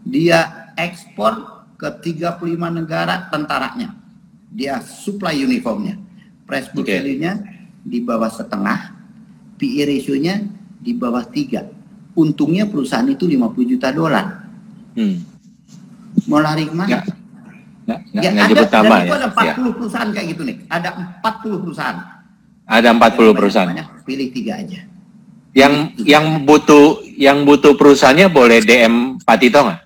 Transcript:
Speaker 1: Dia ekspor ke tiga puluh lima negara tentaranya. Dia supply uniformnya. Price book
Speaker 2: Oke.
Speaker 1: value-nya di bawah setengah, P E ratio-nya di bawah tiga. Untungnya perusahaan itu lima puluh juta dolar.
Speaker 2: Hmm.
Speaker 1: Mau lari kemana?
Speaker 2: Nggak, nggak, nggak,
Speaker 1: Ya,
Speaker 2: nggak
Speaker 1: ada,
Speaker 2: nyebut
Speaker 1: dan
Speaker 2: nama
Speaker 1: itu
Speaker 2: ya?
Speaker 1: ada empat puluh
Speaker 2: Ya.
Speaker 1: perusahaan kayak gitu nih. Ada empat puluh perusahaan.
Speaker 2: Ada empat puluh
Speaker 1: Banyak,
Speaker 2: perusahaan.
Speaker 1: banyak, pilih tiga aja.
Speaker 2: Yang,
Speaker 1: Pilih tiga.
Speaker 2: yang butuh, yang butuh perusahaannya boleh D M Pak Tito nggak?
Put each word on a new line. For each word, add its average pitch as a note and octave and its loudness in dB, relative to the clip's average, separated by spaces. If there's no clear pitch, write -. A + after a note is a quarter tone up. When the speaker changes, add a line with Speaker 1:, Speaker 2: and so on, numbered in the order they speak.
Speaker 1:
Dia E3 -2
ekspor - -8
ke - -10
tiga E3+ -8
puluh E3+ -6
lima E3+ -6
negara E3+ -6
tentaranya. D3 -8
Dia C3 -8
supply F3 -8
uniformnya. A#2 -4
Price - -10
book - -8
Speaker 2:
Oke. G2 -2
Speaker 1:
value-nya D3+ -6
di A#2+ -8
bawah A2+ -4
setengah, - -8
P C3+ -4
E C#3+ -2
ratio-nya C#3+ -4
di A#2+ -6
bawah A#2+ -6
tiga. C3+ -8
Untungnya E3 0
perusahaan C3+ -4
itu C4+ -2
lima B2 0
puluh B2 -2
juta C3 -4
dolar. C#3 -4
Speaker 2:
Hmm. G2+ -2
Speaker 1:
Mau D3+ 0
lari D#3 -2
kemana? E3+ -6
Speaker 2:
Nggak, - -4
nggak, - -8
nggak, G#3 -6
Speaker 1:
Ya, - 0
Speaker 2:
nggak G#3 2
Speaker 1:
ada, - 4
Speaker 2:
nyebut A3 4
Speaker 1:
dan A3 4
Speaker 2:
nama G#3+ 6
Speaker 1:
itu F3+ 0
Speaker 2:
ya? F3 -2
Speaker 1:
ada C4 -4
empat A3+ -2
puluh B3+ -4
Speaker 2:
Ya. - -6
Speaker 1:
perusahaan A#3 -8
kayak G3 -8
gitu D#3+ -10
nih. B2+ -8
Ada F3 -6
empat A3 -8
puluh G#3 -6
perusahaan. C#3 -8
Speaker 2:
Ada A2+ 4
empat A2+ 4
puluh A2+ 6
Speaker 1:
Banyak, G2 2
Speaker 2:
perusahaan. G2 0
Speaker 1:
banyak, E2+ -10
pilih C3+ -8
tiga B2 -8
aja. - -14
Speaker 2:
Yang, C#3 6
Speaker 1:
Pilih D3+ -4
tiga. A2 -4
Speaker 2:
yang D3+ 4
butuh, D3 8
yang C#3 4
butuh C#3+ 6
perusahaannya C#3+ 6
boleh A#2+ 6
D G#2+ 0
M A2+ 4
Pak A#2 4
Tito B2+ 4
nggak? G2 -2